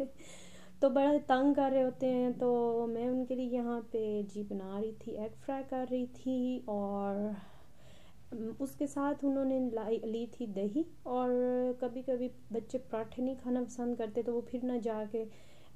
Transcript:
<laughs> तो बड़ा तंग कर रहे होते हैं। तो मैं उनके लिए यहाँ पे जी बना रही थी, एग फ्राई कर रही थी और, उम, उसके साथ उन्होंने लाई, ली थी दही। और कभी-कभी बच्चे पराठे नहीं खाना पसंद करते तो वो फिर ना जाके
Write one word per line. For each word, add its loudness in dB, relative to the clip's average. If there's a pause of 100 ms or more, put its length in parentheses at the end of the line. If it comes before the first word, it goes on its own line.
<laughs> -6
तो 8
बड़ा 8
तंग 6
कर 4
रहे 6
होते 2
हैं। 4
तो 4
मैं 0
उनके 0
लिए -2
यहाँ 0
पे 0
जी -6
बना -4
रही -2
थी, -10
एग -6
फ्राई -4
कर -2
रही 0
थी -2
और, 0 (960)
उम, -6
उसके -2
साथ 0 (100)
उन्होंने 2
लाई, 0
ली -2
थी -6
दही। 0 (220)
और 2 (500)
कभी-कभी 0 (220)
बच्चे -2
पराठे -4
नहीं 0
खाना 0
पसंद -2
करते 0
तो 0
वो 2
फिर -4
ना 0
जाके -2 (520)